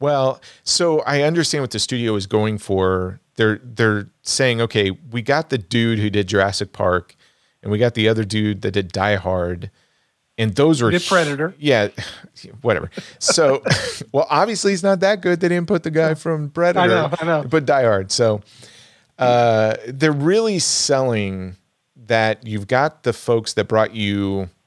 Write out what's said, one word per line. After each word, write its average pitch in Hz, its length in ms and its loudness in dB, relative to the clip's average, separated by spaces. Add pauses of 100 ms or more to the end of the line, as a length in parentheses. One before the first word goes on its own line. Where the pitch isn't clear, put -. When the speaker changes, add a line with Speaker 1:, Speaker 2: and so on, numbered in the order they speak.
Speaker 1:
Well, 135 400 0 (240)
so 160 360 2
I 143 220 0
understand 156 400 0
what 127 80 -6
the 110 80 -6
studio 120 380 -2
is 98 100 -4
going 107 320 0
for 92 600 -2 (160)
they're, 107 260 2
they're 107 460 -2 (140)
saying, 123 400 0
"Okay, 104 280 0 (200)
we 117 120 -6
got 147 280 -2
the 135 80 0
dude 113 400 0
who 104 120 0
did 101 180 0
Jurassic 98 440 0
Park, 90 420 -2 (480)
and 101 80 -6
we 104 80 0
got 120 160 2
the 110 140 2
other 110 160 0
dude 104 380 -2
that 101 100 -4
did 95 200 -2
Die 101 240 0
Hard, 90 540 -4 (680)
and 110 160 0
those 151 280 4
were 113 80 4
Speaker 2:
Did 175 120 2
Speaker 1:
hu-" - 60 -8
Speaker 2:
Predator. 156 500 0
Speaker 1:
Yeah, 127 300 2 (360)
<laughs> - 380 -20
whatever. 107 280 -2 (280)
So, 139 440 2 (260)
<laughs> - 240 -12
well, 143 180 0
obviously 196 420 2
he's 180 100 -4
not 196 180 2
that 196 200 0
good. 175 200 0
They 175 80 2
didn't 175 200 -2
put 175 140 0
the 165 80 -6
guy 156 240 2
from 156 360 -4
Predator, 175 300 0
Speaker 2:
I 180 60 4
know, 160 240 2 (100)
I 160 40 -6
know. 160 240 0
Speaker 1:
but 151 180 0
Die 139 160 4
Hard. 98 280 2
So, 110 300 2 (800)
uh, 117 580 4 (100)
they're 135 260 0
really 190 460 2
selling 104 1000 -2 (500)
that 110 400 0
you've 104 220 -8
got 139 340 0
the 120 100 -2
folks 113 420 -2
that 107 140 0
brought 110 260 0
you, 101 540 -2 (180)